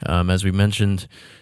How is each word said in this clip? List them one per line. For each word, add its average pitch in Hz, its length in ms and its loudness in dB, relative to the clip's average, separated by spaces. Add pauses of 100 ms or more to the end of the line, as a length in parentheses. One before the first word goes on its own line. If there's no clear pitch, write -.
Um, 87 260 0
as 92 140 0
we 95 80 0
mentioned 98 560 0 (340)